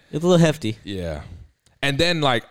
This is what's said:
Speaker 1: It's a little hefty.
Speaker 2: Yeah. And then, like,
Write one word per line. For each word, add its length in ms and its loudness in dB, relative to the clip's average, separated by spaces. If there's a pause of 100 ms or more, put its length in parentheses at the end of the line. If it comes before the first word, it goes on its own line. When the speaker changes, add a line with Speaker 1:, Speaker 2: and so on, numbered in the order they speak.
(120)
Speaker 1:
It's 120 -6
a 40 0
little 100 6
hefty. 460 2
Speaker 2:
Yeah. 400 -8 (600)
And 160 -2
then, 220 0
like, 280 0